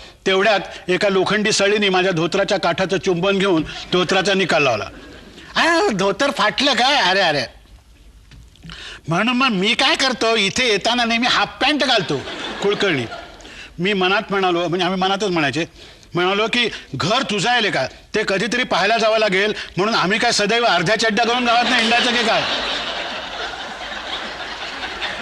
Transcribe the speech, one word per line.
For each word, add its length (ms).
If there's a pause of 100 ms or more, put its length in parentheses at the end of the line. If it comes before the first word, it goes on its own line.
(260)
तेवढ्यात 340 (280)
एका 220
लोखंडी 420
सळीने 380
माझ्या 220
धोतराच्या 480
काठाचं 380
चुंबन 420
घेऊन 240 (280)
धोतराचा 420
निकाल 300
लावला. 220 (680)
"आ, 240 (140)
धोतर 380
फाटलं 420
काय? 220
अरे, 240
अरे." 260 (1600)
म्हणून 300
मग 100
मी 260
काय 220
करतो, 400
इथे 320
येताना 380
नेहमी 220
हाफ 200 (140)
पॅन्ट 220
घालतो, 340 (460)
कुलकर्णी. 420 (760)
मी 140
मनात 360
म्हणालो, 380
म्हणजे 180
आम्ही 160
मनातच 220
म्हणायचे, 420 (480)
म्हणालो 400
की 160 (260)
"घर 260
तुझं 280
आहे 220
का, 140
ते 420
कधीतरी 360
पाहायला 340
जावं 200
लागेल, 360 (240)
म्हणून 180
आम्ही 240
काय 120
सदैव 340
अर्ध्या 340
चड्ड्या 260
करून 200
गावात 240
नाही 120
हिंडायचं 300
की 120
काय?" 200 (2750)